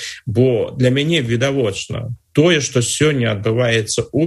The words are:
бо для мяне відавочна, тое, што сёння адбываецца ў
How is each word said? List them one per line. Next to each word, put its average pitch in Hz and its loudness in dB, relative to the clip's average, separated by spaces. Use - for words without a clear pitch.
бо 117 2
для 127 2
мяне 151 0
відавочна, 117 -4
тое, 160 4
што 123 -2
сёння 123 0
адбываецца 113 0
ў 139 0